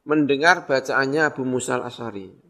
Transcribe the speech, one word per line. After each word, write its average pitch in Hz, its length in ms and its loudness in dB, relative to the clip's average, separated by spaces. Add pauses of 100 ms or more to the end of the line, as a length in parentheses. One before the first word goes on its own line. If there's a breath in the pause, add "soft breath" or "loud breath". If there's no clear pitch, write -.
mendengar 151 600 2
bacaannya 135 640 0
Abu 139 160 -6
Musa 127 320 -2
al-Asy'ari. 107 560 -10 (180)